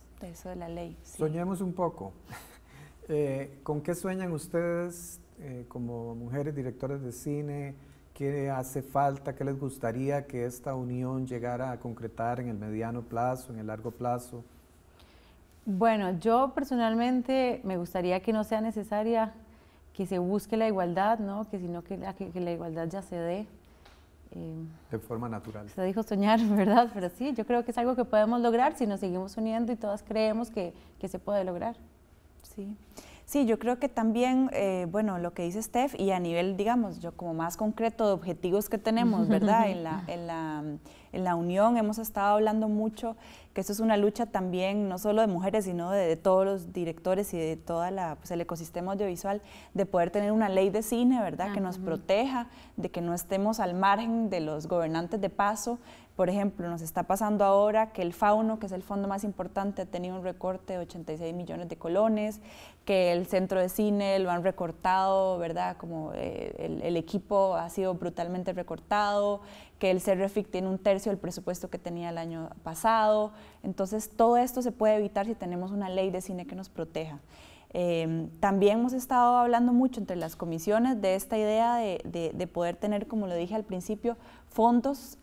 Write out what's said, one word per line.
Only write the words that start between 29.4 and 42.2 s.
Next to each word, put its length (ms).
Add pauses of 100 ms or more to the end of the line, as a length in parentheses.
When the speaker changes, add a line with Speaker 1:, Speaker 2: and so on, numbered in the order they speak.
Speaker 3:
y 20
todas 280
creemos 460
que, 240 (260)
que 100
se 100
puede 240
lograr. 320 (680)
Speaker 1:
Sí. 320 (500)
Sí, 200
yo 140
creo 200
que 80
también, 640
eh, 400
bueno, 260
lo 160
que 100
dice 180
Steph, 360
y 140
a 80
nivel, 380
digamos, 420
yo 140
como 200
más 220
concreto 520
de 60
objetivos 540
que 100
tenemos, 520
¿verdad? 400
Speaker 3:
<laughs> 0
Speaker 1:
En 140
la, 240
en 200
la, 360 (500)
en 100
la 120
unión 420
hemos 200
estado 380